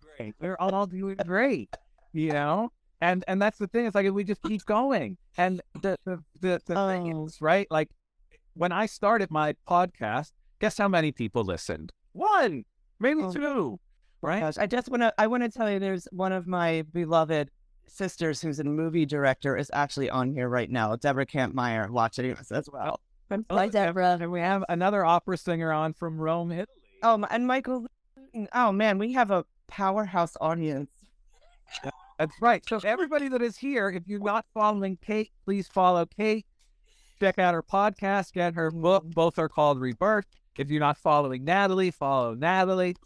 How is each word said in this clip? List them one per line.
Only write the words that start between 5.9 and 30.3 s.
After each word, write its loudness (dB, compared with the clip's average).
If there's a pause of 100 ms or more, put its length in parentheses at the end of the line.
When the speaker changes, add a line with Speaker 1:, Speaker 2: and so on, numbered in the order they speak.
Speaker 1:
the, -6 (180)
the, 0
the -4
thing 0
Speaker 2:
Oh. -6
Speaker 1:
is, -18
right? 4
Like, 0 (640)
when -2
I 2
started 0
my 0 (120)
podcast, 0 (280)
guess 0
how 2
many 2
people -2
listened? -6 (200)
One, 2 (360)
maybe 2
Speaker 2:
Oh. -4
Speaker 1:
two, -2 (420)
right? -2
Speaker 2:
Gosh, -2
I 0
just -4
wanna, 2
I 4
wanna 0
tell -2
you, 0
there's -4
one -2
of -4
my 0 (100)
beloved 2 (360)
sisters -4
who's -4
a -4
movie 0
director 0
is -4
actually -2
on -2
here -2
right -2
now. 0
Deborah 0
Kampmeyer -2
watching -2
us -16
as -6
well. -6 (280)
Speaker 3:
From -6
Speaker 1:
Oh, -2
Speaker 2:
Hi, 2
Deborah. 2
Speaker 1:
and -4
we -4
have 0
another 0
opera 2
singer -2
on 0
from -8
Rome, -2
Italy. -6 (340)
Speaker 2:
Oh, 4
m-, 0
and 0
Michael -2 (300)
Luton. -12
Oh, 4
man, 2
we -2
have 2
a 2 (220)
powerhouse -2